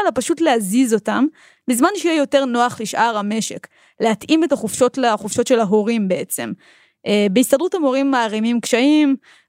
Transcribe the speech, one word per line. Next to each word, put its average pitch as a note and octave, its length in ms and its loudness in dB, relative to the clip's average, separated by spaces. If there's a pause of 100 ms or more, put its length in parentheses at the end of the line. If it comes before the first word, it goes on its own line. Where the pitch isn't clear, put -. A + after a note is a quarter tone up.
אלא F#4 120 0
פשוט D4 260 -2
להזיז A#3 520 0
אותם, G#3+ 320 0 (420)
בזמן B3+ 280 2
שיהיה E4 220 0
יותר C#4 280 2
נוח A#3+ 360 -2
לשאר A3 360 -2
המשק, G#3 500 -6 (320)
להתאים B3 440 0
את E4+ 80 0
החופשות B3 460 -2
לחופשות A3+ 500 -2
של A#3+ 120 2
ההורים G#3+ 480 0
בעצם. - 440 -6 (560)
אה, G#3 240 2
בהסתדרות C4 420 2
המורים C#4 380 0
מערימים A3+ 480 -2
קשיים, C#4 560 2 (340)